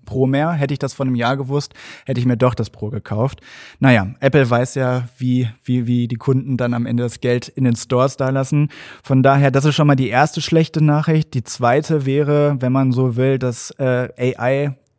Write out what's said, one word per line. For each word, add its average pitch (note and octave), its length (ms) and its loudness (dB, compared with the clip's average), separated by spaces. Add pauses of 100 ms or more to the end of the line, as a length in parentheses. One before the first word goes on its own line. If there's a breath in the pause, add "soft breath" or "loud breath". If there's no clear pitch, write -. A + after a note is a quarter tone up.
Pro C3 220 0
mehr.“ D3 240 0
Hätte C#3+ 220 -2
ich C3+ 60 -6
das C#3 140 -4
vor C#3 120 -4
einem B2+ 100 -2
Jahr A#2+ 220 0
gewusst, C#3 380 -4 (300 loud breath)
hätte A#2 140 -2
ich B2 60 0
mir B2 100 2
doch B2 200 2
das A2 160 -6
Pro - 180 -10
gekauft. A2 500 -4 (400 loud breath)
Naja, A2+ 400 2
Apple C3+ 300 2
weiß B2 260 0
ja, B2+ 320 -2 (100)
wie, B2+ 300 0 (160)
wie, B2 240 -2
wie A#2+ 220 0
die A#2 80 -6
Kunden C3+ 400 -2
dann A#2+ 160 -2
am A#2+ 120 -4
Ende A#2+ 180 -2
das A#2 180 -6
Geld B2 260 -2
in - 160 -4
den A#2 140 2
Stores C3 400 0
da C3 140 -2
lassen. C#3 380 0 (320 loud breath)
Von C3 220 2
daher, C#3 260 4
das C3+ 140 2
ist D3+ 120 2
schon D3+ 120 4
mal C#3+ 80 6
die B2+ 140 0
erste C#3+ 320 0
schlechte D#3+ 420 0
Nachricht. D#3 520 2
Die A#2+ 80 -2
zweite C#3 640 0
wäre, D3 540 2
wenn B2+ 140 0
man C3+ 180 2
so B2+ 240 0
will, C3 240 2
dass, B2 380 -4
äh, B2+ 580 -2
A A#2+ 140 -2
I, C#3 220 -2 (280)